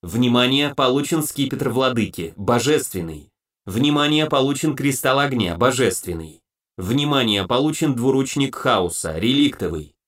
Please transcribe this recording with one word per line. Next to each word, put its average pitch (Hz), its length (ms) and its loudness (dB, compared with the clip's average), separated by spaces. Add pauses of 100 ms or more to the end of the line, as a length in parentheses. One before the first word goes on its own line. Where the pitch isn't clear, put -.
Внимание, 123 720 2
получен 143 480 0
скипетр 139 460 -2
владыки, 117 680 -2
божественный. 98 920 -2 (360)
Внимание, 147 600 2
получен 143 500 0
кристалл 135 440 0
огня, 120 360 0
божественный. 90 880 -2 (340)
Внимание, 113 720 0
получен 143 480 0
двуручник 135 600 0
хаоса, 90 640 -2
реликтовый. 101 760 0 (120)